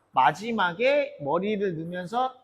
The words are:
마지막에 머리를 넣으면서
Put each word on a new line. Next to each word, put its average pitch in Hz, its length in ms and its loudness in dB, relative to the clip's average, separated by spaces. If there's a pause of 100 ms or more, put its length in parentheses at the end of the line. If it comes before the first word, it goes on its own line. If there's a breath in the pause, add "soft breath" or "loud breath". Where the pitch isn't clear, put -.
(120)
마지막에 208 1080 2
머리를 190 560 -2
넣으면서 180 680 -4